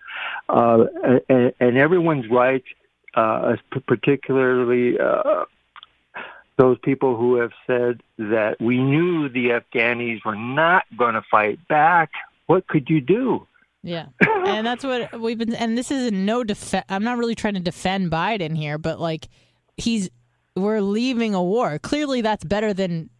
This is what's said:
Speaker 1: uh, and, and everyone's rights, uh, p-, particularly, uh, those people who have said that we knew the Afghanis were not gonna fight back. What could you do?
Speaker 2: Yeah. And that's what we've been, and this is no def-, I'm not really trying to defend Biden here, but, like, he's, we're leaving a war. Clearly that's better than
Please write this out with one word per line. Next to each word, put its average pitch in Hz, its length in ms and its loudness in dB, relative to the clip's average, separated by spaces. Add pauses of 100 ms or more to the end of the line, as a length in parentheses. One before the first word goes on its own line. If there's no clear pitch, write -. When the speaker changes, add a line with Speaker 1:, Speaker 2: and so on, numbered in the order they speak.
(480)
Speaker 1:
uh, 117 360 6 (440)
and, 123 320 4
and 123 160 4
everyone's 156 540 2
rights, 127 360 2 (480)
uh, 117 420 2 (140)
p-, 135 100 -4
particularly, 127 1160 2
uh, - 460 0 (1120)
those 127 220 4
people 135 380 0
who 123 200 2
have 117 160 -2 (140)
said 120 360 -2 (160)
that 110 420 -2
we 120 220 0
knew 151 460 2
the 120 220 -2
Afghanis 117 720 -2
were 110 120 -4
not 156 480 2 (120)
gonna 113 340 0
fight 107 280 2 (100)
back. 156 420 4 (360)
What 185 200 2
could 143 220 0
you 156 120 4
do? 185 460 0 (420)
Speaker 2:
Yeah. 170 180 -8 (400)
And 220 200 -2
that's 240 180 -4
what 240 360 -6
we've 226 180 -4
been, 226 160 -4
and 226 220 -2
this 254 140 -6
is 247 220 -2
no 208 320 -2
def-, - 300 -6 (140)
I'm 196 160 -4
not 240 140 -2
really 233 160 -2
trying 208 200 -4
to 185 60 -4
defend 180 500 -4
Biden 165 460 -4
here, 151 220 -6
but, 160 220 -6
like, 160 280 -6 (480)
he's, 220 340 -2 (460)
we're 208 240 -2
leaving 226 540 -2
a 180 80 0
war. 180 360 -2
Clearly 285 420 -2
that's 214 240 -2
better 208 300 -2
than 170 460 -4